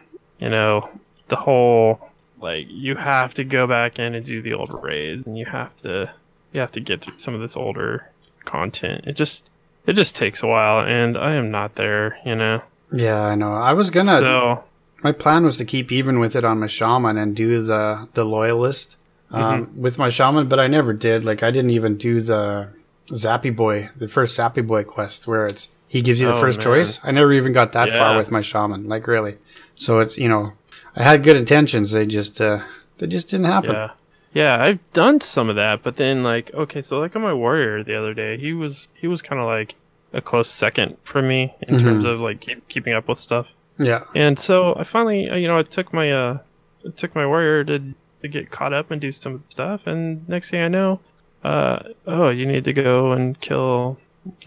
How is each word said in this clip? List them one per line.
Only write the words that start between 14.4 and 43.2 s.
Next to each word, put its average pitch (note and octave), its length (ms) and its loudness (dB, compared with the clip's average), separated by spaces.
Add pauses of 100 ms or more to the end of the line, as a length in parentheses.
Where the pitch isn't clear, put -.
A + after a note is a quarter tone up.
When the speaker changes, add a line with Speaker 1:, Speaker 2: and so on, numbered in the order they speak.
Speaker 2:
my D3 80 2
plan D3+ 320 2
was C#3 140 2
to B2 80 -4
keep B2+ 260 -4
even C3 280 2
with A2+ 180 0
it A#2+ 80 0
on A2 140 0
my G#2+ 80 -2
shaman A2+ 500 0
and G#2+ 180 -2
do A2+ 260 0
the, G#2+ 520 -2
the A#2 100 0
loyalist, A#2 720 0 (360)
um, A2+ 340 0
Speaker 1:
Mm-hmm. - 160 -14
Speaker 2:
with B2 160 -2
my C3+ 120 2
shaman, C#3 380 2
but C3+ 120 2
I C3 80 4
never C3+ 260 2
did. A2+ 320 0
Like, A2 180 -2
I A#2 80 2
didn't B2+ 200 2
even A2 260 0
do A#2 240 0
the G2+ 480 -2 (380)
Zappy A#2+ 480 -2
Boy, G#2+ 400 0
the A#2 120 -10
first - 300 0
Zappy A#2 280 0
Boy A2 180 0
quest, - 440 -8
where A2 200 0
it's, - 220 -8 (180)
he B2+ 140 -2
gives A#2+ 200 2
you B2+ 60 4
the A#2+ 80 2
Speaker 1:
Oh, A#2+ 40 2
Speaker 2:
first A#2 200 2
Speaker 1:
man. A2 60 -6
Speaker 2:
choice. D#3 380 2
I C#3 80 -4
never C#3+ 220 6
even C3 180 2
got A#2+ 220 4
that A#2+ 160 2
far A2+ 220 4
Speaker 1:
Yeah. G#2+ 60 2
Speaker 2:
with G#2 140 -2
my G#2+ 100 0
shaman, G#2 460 -4
like, A2 200 -6
really. G#2+ 300 -2 (380)
So A2+ 240 2
it's, A2 180 0
you A#2 120 0
know, G#2 240 0 (420)
I - 80 -4
had C#3+ 200 8
good D3+ 120 10
intentions. B2 560 4
They A2 140 2
just, G#2 340 -4
uh, G#2+ 200 2 (400)
they E3+ 80 -6
just E3+ 220 -4
didn't F#3 180 0
happen. F3+ 260 2
Speaker 1:
Yeah. A2 160 -6 (460)
Yeah, D3 240 4
I've F3 340 0
done B3+ 280 6
some A#2 280 0
of G#2 80 0
that, G#2+ 260 0
but B2 140 -4
then, C3 260 2
like, A#2 300 -2
okay, C#3+ 280 -6
so, C#3 180 -4
like, E3+ 160 -4
on A3 80 -2
my G3 100 -2
warrior A#2+ 500 0
the G#2+ 120 -6
other G#2+ 180 -6
day, A2 240 -6
he D3 160 -6
was, D3+ 400 -8
he - 140 -8
was E3+ 140 -4
kinda, C3 240 -6
like, A2 300 -4 (380)
a B2+ 80 -6
close - 280 0
second - 540 -2
for - 180 -2
me C3 340 0 (120)
in D3 80 2
Speaker 2:
Mm-hmm. A#2+ 100 6
Speaker 1:
terms A2 200 2
of, A#2 140 -2
like, A2+ 220 -6
keep, - 260 -14
keeping A#2+ 260 -6
up A2 140 -2
with A#2+ 120 -2
stuff. - 340 -4 (260)